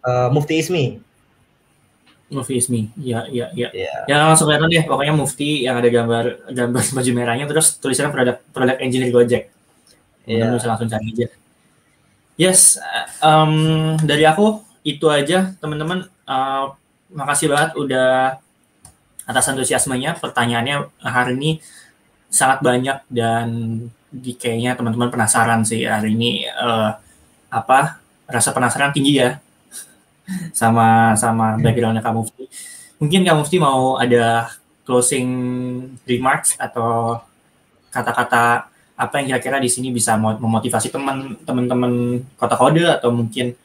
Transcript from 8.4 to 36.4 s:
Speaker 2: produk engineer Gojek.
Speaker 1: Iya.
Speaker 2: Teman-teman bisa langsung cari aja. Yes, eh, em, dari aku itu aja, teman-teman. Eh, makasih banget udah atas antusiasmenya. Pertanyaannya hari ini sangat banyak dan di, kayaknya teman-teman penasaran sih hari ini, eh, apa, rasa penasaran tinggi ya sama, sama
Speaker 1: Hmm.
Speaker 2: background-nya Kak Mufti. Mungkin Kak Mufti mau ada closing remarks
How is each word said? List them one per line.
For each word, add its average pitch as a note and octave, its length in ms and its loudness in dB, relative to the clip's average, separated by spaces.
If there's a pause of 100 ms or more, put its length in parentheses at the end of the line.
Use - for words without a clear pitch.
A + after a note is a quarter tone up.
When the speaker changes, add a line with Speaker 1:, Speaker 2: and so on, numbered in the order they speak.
Speaker 2:
produk B2+ 300 0
engineer B2+ 320 0
Gojek. A#2+ 300 4 (840)
Speaker 1:
Iya. A2+ 240 0
Speaker 2:
Teman-teman B2 100 0
bisa A#2+ 120 -4
langsung A2+ 200 -4
cari A2 240 -6
aja. A#2 120 -2 (1040)
Yes, F#3 480 2
eh, - 240 -6 (160)
em, D#3 320 6 (480)
dari D3+ 240 2
aku G#3 400 2 (160)
itu D3 240 -4
aja, D#3+ 560 2
teman-teman. D#3+ 480 -6 (160)
Eh, C3+ 400 -2 (480)
makasih C#3+ 400 -2
banget D#3 240 2
udah C3 320 0 (1200)
atas B2+ 240 2
antusiasmenya. C3 640 -2
Pertanyaannya A#2+ 580 -2 (300)
hari B2 320 0
ini D3+ 140 0 (840)
sangat - 320 2
banyak B2+ 320 0 (160)
dan A#2 340 0 (640)
di, B2+ 280 -12
kayaknya A#2+ 420 -2
teman-teman A#2+ 340 -2
penasaran A2+ 540 2
sih A#2 180 -2
hari G#2+ 320 0
ini, A2+ 320 -2
eh, A2+ 420 -2 (640)
apa, C3+ 480 2 (240)
rasa A#2+ 300 -2
penasaran B2+ 400 0
tinggi C#3 260 4
ya B2 160 0 (1160)
sama, A2+ 640 4
sama A2+ 380 0
Speaker 1:
Hmm. A2 60 -2
Speaker 2:
background-nya A2+ 420 2
Kak A2 100 -2
Mufti. A2+ 300 -8 (560)
Mungkin D#3+ 260 2
Kak E3 120 4
Mufti D#3+ 200 -2
mau C3 400 2
ada A#2 480 2 (400)
closing B2+ 400 0 (800)
remarks B2+ 520 0